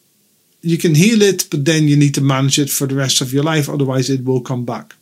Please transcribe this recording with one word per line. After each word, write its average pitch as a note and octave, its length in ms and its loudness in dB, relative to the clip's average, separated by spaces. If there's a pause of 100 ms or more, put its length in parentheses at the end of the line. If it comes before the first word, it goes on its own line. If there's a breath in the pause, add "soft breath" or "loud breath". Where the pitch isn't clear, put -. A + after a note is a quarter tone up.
(640)
you E3 160 -2
can D#3+ 160 2
heal G#3 280 4
it, F#3+ 280 2
but D3 140 -4
then D#3 220 2
you D3 100 4
need C#3+ 180 4
to D3 60 -2
manage C3+ 380 0
it C#3+ 120 -2
for - 180 -4
the C3+ 60 -6
rest C3+ 260 -2
of B2+ 120 -6
your C#3 120 0
life. D#3 240 0
Otherwise, C3+ 420 -2
it C3 140 -4
will B2+ 160 -2
come B2 240 -6
back. A2+ 380 -10